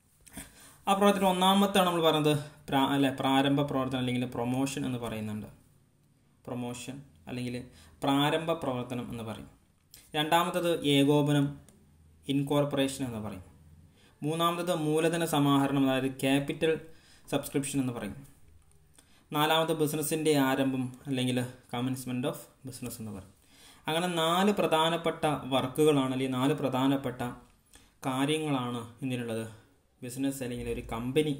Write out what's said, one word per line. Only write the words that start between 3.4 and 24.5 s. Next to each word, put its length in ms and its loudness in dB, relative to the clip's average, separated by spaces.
പ്രവർത്തനം 340 -2
അല്ലെങ്കിൽ 220 -2
promotion 520 -2
എന്ന് 160 -4
പറയുന്നുണ്ട്. 420 -8
promotion 480 -8
അല്ലെങ്കിൽ 280 -6
പ്രാരംഭ 480 2
പ്രവർത്തനം 520 -4
എന്ന് 160 -10
പറയും. 200 -12
രണ്ടാമത്തത് 560 2
ഏകോപനം, 540 4
incorporation 760 0
എന്ന് 160 -8
പറയും. 180 -10
മൂന്നാമത്തത് 500 0
മൂലധന 460 2
സമാഹരണം, 540 4
അതായത് 220 0
capital 500 2
subscription 500 -2
എന്ന് 140 -2
പറയും. 200 -8
നാലാമത് 460 2
business-ിൻ്റെ 500 0
ആരംഭം 380 0
അല്ലെങ്കിൽ 320 0
commencement 560 -4
of 100 -10
business 340 -12
എന്ന് 140 -12
പറയും. 180 -18
അങ്ങനെ 220 -2
നാല് 380 2